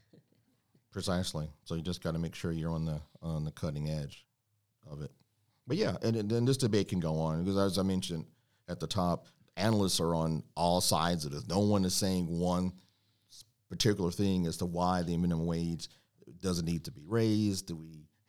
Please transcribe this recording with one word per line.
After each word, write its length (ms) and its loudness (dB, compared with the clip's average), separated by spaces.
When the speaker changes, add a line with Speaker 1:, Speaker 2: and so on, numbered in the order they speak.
Speaker 1:
<laughs> 60 -20
Speaker 2:
Precisely. 600 -2
So 100 -6
you 80 -2
just 200 -6
gotta 160 -2
make 160 -4
sure 180 -4
you're 200 -4
on 140 -2
the, 160 -4
on 240 -4
the 80 -6
cutting 380 -4
edge 340 -8
of 120 -10
it. 80 -10
But 100 -2
yeah, 260 0
and, 140 2
and, 160 -2
and 160 2
this 80 4
debate 320 2
can 120 0
go 180 0
on 260 0
because 140 2
as 200 2
I 40 4
mentioned 420 -2
at 120 -6
the 60 -4
top, 400 0
analysts 420 2
are 140 2
on 280 0
all 240 4
sides 460 2
of 40 -8
this. 160 -6
No 120 0
one 260 4
is 100 0
saying 320 0
one 460 0
s-, 140 -20
particular 420 2
thing 360 2
as 100 -2
to 80 -4
why 380 0
the 140 -2
minimum 300 2
wage 420 -2
doesn't 240 -2
need 200 -2
to 60 -12
be 160 -16
raised. 600 2
Do 100 -8
we, 300 -16